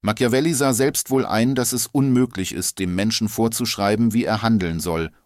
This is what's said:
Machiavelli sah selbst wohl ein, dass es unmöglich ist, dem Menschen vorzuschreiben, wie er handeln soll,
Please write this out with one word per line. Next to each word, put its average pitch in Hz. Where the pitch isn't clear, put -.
Machiavelli 127
sah 135
selbst 135
wohl 131
ein, 120
dass 123
es 123
unmöglich 127
ist, -
dem 90
Menschen 107
vorzuschreiben, 110
wie 117
er 101
handeln 92
soll, 82